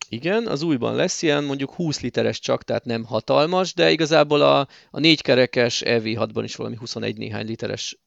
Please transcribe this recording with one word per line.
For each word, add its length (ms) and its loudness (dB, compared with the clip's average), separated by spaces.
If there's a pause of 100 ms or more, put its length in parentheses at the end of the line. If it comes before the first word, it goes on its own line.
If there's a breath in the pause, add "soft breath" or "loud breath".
Igen, 380 -2
az 140 -4
újban 340 0
lesz 260 -2
ilyen, 220 0
mondjuk 300 -6
húsz 280 -4
literes 380 -2
csak, 240 -2
tehát 220 -4
nem 180 -4
hatalmas, 680 0
de 180 4
igazából 500 4
a, 260 4 (220 soft breath)
a 100 -8
négykerekes 840 4
E 180 2
V 160 -4
hatban 280 -2
is 120 -10
valami 200 -8
huszonegy 420 -8
néhány 280 -8
literes 600 -8